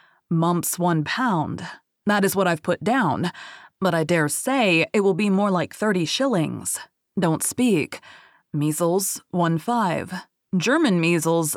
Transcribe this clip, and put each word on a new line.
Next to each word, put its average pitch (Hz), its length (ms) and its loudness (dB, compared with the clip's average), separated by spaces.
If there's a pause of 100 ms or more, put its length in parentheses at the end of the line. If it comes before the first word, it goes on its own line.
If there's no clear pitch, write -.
(300)
"Mumps 170 480 0
one 170 260 0
pound. 185 640 -2 (400)
That 208 180 2
is 190 120 0
what 190 120 2
I've 170 160 -2
put 175 200 -2
down, 175 480 0 (500)
but 180 140 2
I 160 80 2
dare 156 260 2
say 202 640 2
it 214 80 2
will 196 120 4
be 202 160 0
more 196 220 2
like 175 220 -2
thirty 196 320 0
shillings. 156 720 -2 (400)
Don't 160 240 0
speak. 220 560 0 (540)
Measles, 170 760 -2
one 165 280 0
five. 185 560 -2 (440)
German 220 420 2
measles, 165 580 2